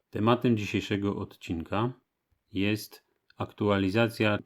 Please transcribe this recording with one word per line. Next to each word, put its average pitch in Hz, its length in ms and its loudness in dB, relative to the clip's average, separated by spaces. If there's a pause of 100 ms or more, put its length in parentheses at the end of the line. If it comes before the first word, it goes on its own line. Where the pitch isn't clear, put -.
(100)
Tematem 117 460 2
dzisiejszego 101 600 -2
odcinka 98 760 -4 (600)
jest 104 540 -2 (300)
aktualizacja 104 1080 2